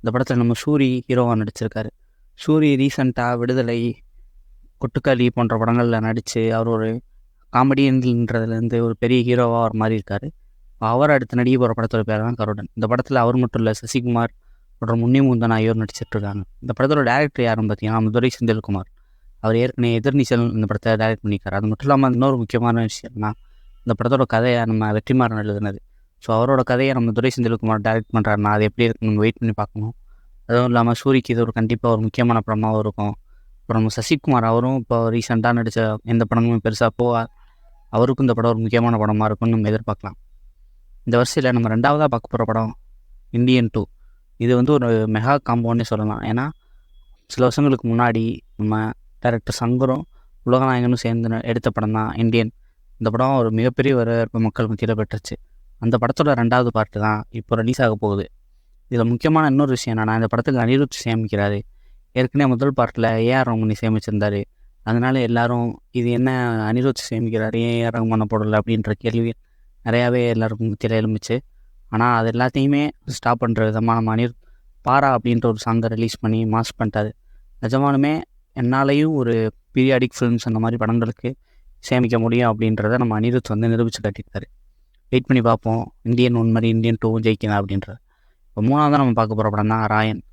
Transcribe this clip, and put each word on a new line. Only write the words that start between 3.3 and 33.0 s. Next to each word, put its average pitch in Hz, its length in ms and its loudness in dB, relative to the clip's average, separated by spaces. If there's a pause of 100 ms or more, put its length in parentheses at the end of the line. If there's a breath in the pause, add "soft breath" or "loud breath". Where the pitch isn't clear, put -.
விடுதலை, 120 600 -2 (800)
கொட்டுக்காளி 123 560 0
போன்ற 120 240 0
படங்கள்ல 113 600 0
நடிச்சு, 113 320 -2
அவர் 113 180 -2
ஒரு 113 340 -2 (520)
காமெடியன்றதுலேருந்து 120 1300 0
ஒரு 117 180 -2
பெரிய 123 360 2
ஹீரோவா 120 220 2
அவர் 113 160 0
மாறி 110 220 0
இருக்காரு. 107 360 -6 (460)
அவர் 123 320 0
அடுத்து 131 260 0
நடிக்க 123 240 2
போற 120 160 2
படத்தோட 113 300 -2
பேர் 107 140 -2
தான் 113 140 -2
கருடன். 107 400 -4
இந்த 110 220 0
படத்துல 127 180 -2
அவர் 123 220 2
மட்டும் 120 260 0
இல்ல, 113 100 2
சசிகுமார் 117 600 -2 (460)
மற்றும் 117 200 -2
முன்னி 123 220 4
முகுந்தன் 123 300 2
ஆகியோர் 110 260 2
நடிச்சிட்டு - 380 -6
இருக்காங்க. 101 280 -4 (160)
இந்த 123 220 -8
படத்தோட 143 220 2
டைரக்டர் 131 420 0
யாருன்னு 110 280 0
பார்த்தீங்கன்னா, 107 180 -4
நம்ம 113 180 0
துரை 120 200 2 (100)
செந்தில்குமார். 107 520 -2 (480)
அவர் 110 160 0
ஏற்கனவே 120 440 0
எதிர்நீச்சல் 120 540 0
இந்த 107 120 0
படத்தை 104 280 0
டைரக்ட் 110 300 -2
பண்ணியிருக்காரு. 104 300 -4
அது 101 140 -2
மட்டும் 107 200 -4
இல்லாம 135 220 4
இன்னொரு 127 280 2
முக்கியமான 117 480 0
விஷயம்னா, 110 460 -6 (520)
இந்த 120 100 -2 (100)
படத்தோட 127 220 2
கதையை 120 400 0
நம்ம 110 260 0
வெற்றிமாறன் 110 540 0
எழுதுனது. 101 320 -4 (400)
So, 113 260 0
அவரோட 131 200 2
கதையை 131 300 0
நம்ம 117 180 0
துரை 120 260 0
செந்தில்குமார் 110 460 0
டைரக்ட் 110 340 -2
பண்றாருன்னா, 104 260 2
அது 104 200 2
எப்படி 107 200 0
இருக்குன்னு 113 160 0
நம்ம 107 200 0
வெயிட் 110 180 2
பண்ணி 110 180 -2
பார்க்கணும். 107 380 -6 (520)
அதுவும் 120 200 2
இல்லாம 120 260 4 (140)
சூரிக்கு 131 240 2
இது 117 120 0
ஒரு 113 100 0
கண்டிப்பா 113 380 -2
ஒரு 113 120 2
முக்கியமான 117 460 0
படமாவும் 110 320 0
இருக்கும். 104 360 -4 (460)